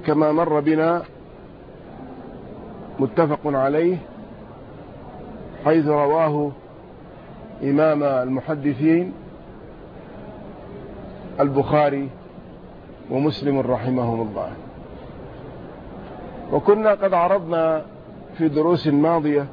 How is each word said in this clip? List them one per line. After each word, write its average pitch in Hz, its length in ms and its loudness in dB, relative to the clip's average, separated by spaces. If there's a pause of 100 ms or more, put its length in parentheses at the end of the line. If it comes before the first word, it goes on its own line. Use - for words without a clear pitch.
كما 151 260 4
مر 156 280 4
بنا 160 440 4 (2000)
متفق 151 460 2
عليه، 147 520 2 (1700)
حيث 156 220 6
رواه 147 640 4 (1120)
إمام 147 400 4
المحدثين 143 1080 2 (2250)
البخاري 139 680 4 (1040)
ومسلم 139 480 2
رحمهم 120 640 2
الله. 101 300 -4 (2000)
وكنا 214 400 6
قد 196 220 4
عرضنا 165 720 2 (520)
في 160 100 4
دروس 156 400 4
ماضية 147 640 4